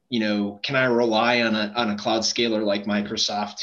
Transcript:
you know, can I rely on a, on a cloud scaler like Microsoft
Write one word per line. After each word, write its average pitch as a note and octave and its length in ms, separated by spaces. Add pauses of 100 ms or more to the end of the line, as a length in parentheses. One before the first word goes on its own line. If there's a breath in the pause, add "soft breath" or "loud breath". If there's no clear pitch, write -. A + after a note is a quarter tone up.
you A#2+ 120
know, G#2 420
can C#3 140
I C3 100
rely A#2 560
on A2 120
a, G#2+ 120 (100)
on A#2 140
a G#2 80
cloud A2+ 260
scaler A2+ 380 (100)
like G#2 140
Microsoft G#2 760